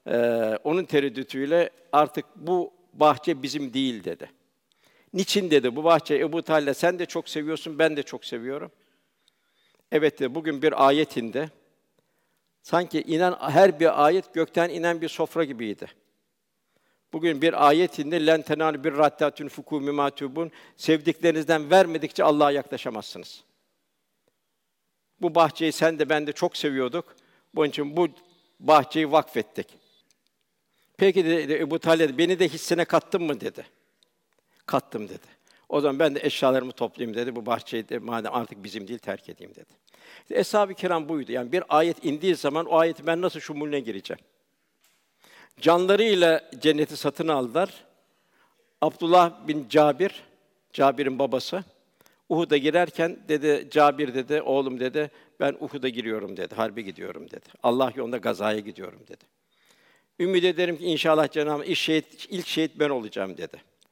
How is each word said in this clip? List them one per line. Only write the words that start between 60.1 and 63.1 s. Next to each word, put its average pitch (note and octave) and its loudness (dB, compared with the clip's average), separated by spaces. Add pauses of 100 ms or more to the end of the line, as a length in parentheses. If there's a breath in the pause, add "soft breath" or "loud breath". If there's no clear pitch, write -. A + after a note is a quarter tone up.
"Ümit F3+ 2
ederim F3 2
ki E3+ -12
inşallah D#3 2
Cenab-ı D3+ -2
Hak D3 -8
ilk E3 -2
şehit, - -2
ilk F3+ -8
şehit - -4
ben D3 0
olacağım." G2+ -6